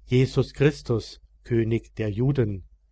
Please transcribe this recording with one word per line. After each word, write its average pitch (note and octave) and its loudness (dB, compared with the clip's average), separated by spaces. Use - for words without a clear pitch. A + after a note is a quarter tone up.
„Jesus B2+ 0
Christus, C#3 -2
König A2+ -2
der A2 -4
Juden“, A2 0